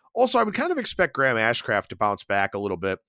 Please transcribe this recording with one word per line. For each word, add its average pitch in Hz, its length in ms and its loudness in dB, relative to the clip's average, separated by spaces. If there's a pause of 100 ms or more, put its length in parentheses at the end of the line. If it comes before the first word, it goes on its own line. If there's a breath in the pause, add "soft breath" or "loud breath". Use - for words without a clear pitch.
(140)
Also, 247 260 2
I 226 40 4
would 214 100 -2
kind 320 180 -2
of 330 60 -2
expect 190 360 -2
Graham 135 220 2
Ashcraft 113 520 0
to - 100 -14
bounce 104 260 -2
back 98 300 0
a 101 60 -4
little 98 180 -2
bit. 95 320 -4